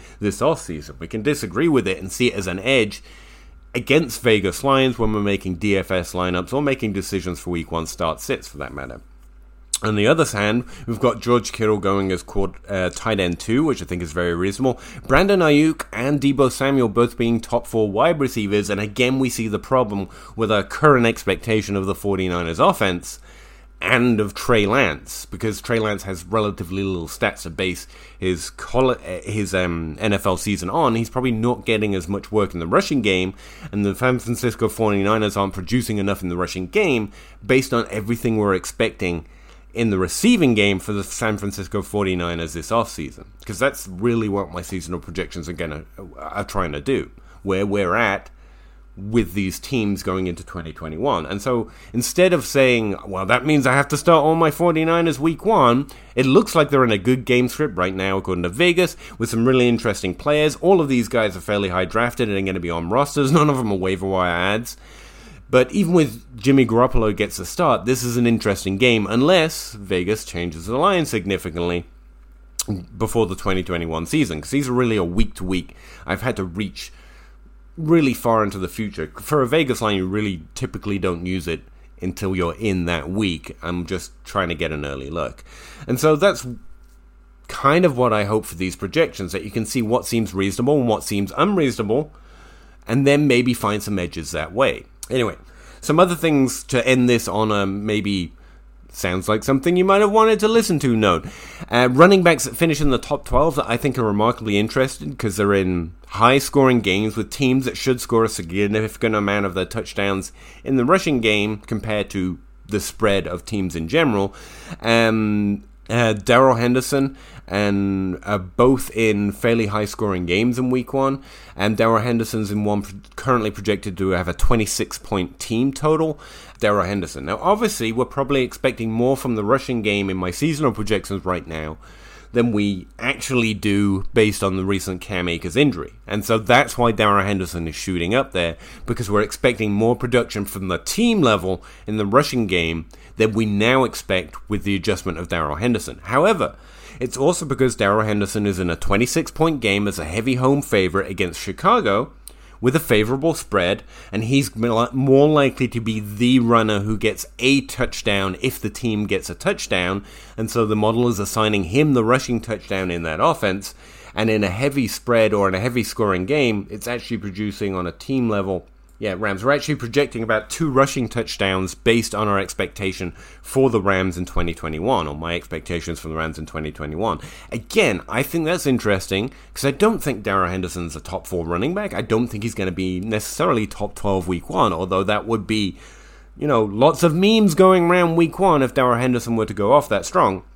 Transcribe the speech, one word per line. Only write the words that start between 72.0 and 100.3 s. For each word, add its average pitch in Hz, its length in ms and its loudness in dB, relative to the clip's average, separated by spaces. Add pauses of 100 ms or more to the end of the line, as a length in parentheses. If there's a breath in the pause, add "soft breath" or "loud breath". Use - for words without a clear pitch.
before 113 300 0
the 92 80 -4
twenty 92 300 -2
twenty-one 82 420 -4
season, 85 360 -2
'cause 76 100 -12
these 135 180 -2
are 123 40 -2
really 120 220 2
a 95 80 2
week-to-week. 92 720 -2 (300 loud breath)
I've 90 160 -4
had 123 140 -2
to 98 80 -4
reach 92 500 -8 (840 soft breath)
really 156 360 4
far 113 300 2
into 98 160 -4
the 90 80 -4
future. 90 520 -8
For 147 220 0
a 127 60 2
Vegas 131 340 0
line, 107 140 0
you 92 100 0
really 95 380 -4 (100)
typically 101 460 -6
don't 90 260 -4
use 90 220 -4
it 80 140 -4 (380 soft breath)
until 95 360 -4
you're 85 240 -2
in 95 260 0
that 82 240 -4
week. 95 540 -4
I'm 87 240 -6
just 92 240 -6 (120)
trying 92 260 -4
to 85 60 -4
get 78 160 -4
an 73 140 -6
early 69 240 -8
look. 78 340 -8 (440 loud breath)
And 123 120 -2
so 156 160 4
that's 175 300 2 (1000)
kind 160 380 2
of 135 120 2
what 123 160 2
I 104 120 2
hope 107 200 0
for - 100 -14
these 90 200 -4
projections, 98 560 -2
that 98 140 -6
you 104 40 -12
can 110 160 -4
see 123 160 -2
what 113 240 0
seems 107 300 -2
reasonable 107 420 0
and 123 100 2
what 104 160 0
seems 101 320 -4
unreasonable, 143 760 0 (760 soft breath)
and 135 200 2
then 143 200 4
maybe 123 280 4
find 104 260 -2
some 104 160 -4
edges 85 320 -6
that 78 240 -6
way. 101 300 0 (280)
Anyway, 117 240 -2 (460 loud breath)
some 156 180 0
other 180 140 4
things 147 480 2
to 123 260 0
end 127 220 4
this 120 180 2
on 107 240 0
a 101 140 0
maybe 101 680 -2 (600 soft breath)
sounds 92 360 -4
like 107 160 0
something 139 320 2
you 180 80 4
might 196 180 4
have 208 100 4
wanted 220 280 4